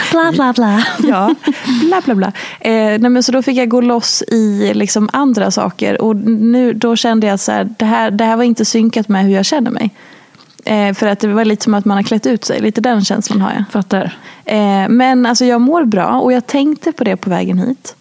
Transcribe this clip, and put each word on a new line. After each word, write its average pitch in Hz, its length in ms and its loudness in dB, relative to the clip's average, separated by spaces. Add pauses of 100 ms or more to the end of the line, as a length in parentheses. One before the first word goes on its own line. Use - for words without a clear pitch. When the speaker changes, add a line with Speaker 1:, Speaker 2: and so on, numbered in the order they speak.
(100)
Speaker 1:
Bla, 330 220 2
bla, 269 200 2
bla. 226 320 2 (180)
Speaker 2:
Ja, 208 320 2 (540)
bla, 370 160 2
bla, 247 100 0
bla. 190 120 0 (340)
Eh, 226 120 0
nej, 214 260 2
men 247 240 4
så 247 100 0
då 262 100 2
fick 254 160 0
jag 247 100 0
gå 240 120 2
loss 240 480 0
i 208 460 0
liksom 208 380 0
andra 226 380 0
saker. 202 520 -2
Och 220 140 0
nu, 226 560 0
då 226 240 -2
kände 220 300 0
jag 196 140 0
så 208 120 -4
här, 202 240 0
det 226 80 -2
här, 226 260 0
det 208 140 0
här 226 120 2
var 240 80 2
inte 226 200 0
synkat 220 440 0
med 196 160 2
hur 196 100 2
jag 196 100 0
känner 247 260 0
mig. - 200 -4 (720)
Eh, 208 300 0
för 220 120 -2
att 202 140 -2
det 214 80 0
var 214 160 0
lite 214 200 -2
som 214 100 2
att 202 100 0
man 202 120 2
har 202 80 2
klätt 220 220 -2
ut 247 180 -2
sig. - 160 -4
Lite 214 200 -2
den 220 240 2
känslan 208 360 -2
har 190 120 0
jag. 202 180 -4
Speaker 1:
Fattar. 190 460 -2 (280)
Speaker 2:
Eh, 196 440 0
men 247 380 4
alltså, 240 180 0
jag 240 160 2
mår 302 240 2
bra 196 240 0 (120)
och 254 120 2
jag 247 140 0
tänkte 294 460 -2
på 254 120 -2
det 190 120 -2
på 185 140 -6
vägen 185 280 -2
hit. - 420 -6